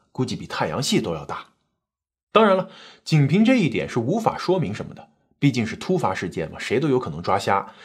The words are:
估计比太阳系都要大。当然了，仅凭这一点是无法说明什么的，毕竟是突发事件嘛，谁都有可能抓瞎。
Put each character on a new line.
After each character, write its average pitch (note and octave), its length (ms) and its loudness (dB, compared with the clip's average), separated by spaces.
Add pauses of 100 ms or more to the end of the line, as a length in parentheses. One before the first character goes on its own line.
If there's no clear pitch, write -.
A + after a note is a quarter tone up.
(100)
估 C3 140 -4
计 G#2 100 -6
比 E2+ 140 -10
太 - 180 -2
阳 F2 160 -2
系 F#3+ 180 0
都 F#2+ 140 -2
要 D2+ 100 -10
大。 - 260 -12 (800)
当 A3 120 6
然 F#3+ 120 4
了， F#3 140 -2 (340)
仅 D3 240 4
凭 G3+ 160 4
这 C4 100 6
一 G3 140 2
点 E2+ 200 -4
是 B2 120 -2
无 D3+ 180 -2
法 - 180 0
说 F#3 220 0
明 G#2+ 160 -2
什 - 100 -8
么 - 80 -16
的， - 180 -20 (280)
毕 C#3+ 140 4
竟 A#2+ 120 0
是 - 120 -6
突 - 200 -2
发 G2 160 0
事 F#2 160 -6
件 D#2+ 220 -6
嘛， - 80 -16
谁 A2 220 -2
都 D#3 80 0
有 B2+ 100 4
可 B2+ 100 -6
能 D#2 140 -8
抓 G2 160 0
瞎。 - 340 -2 (120)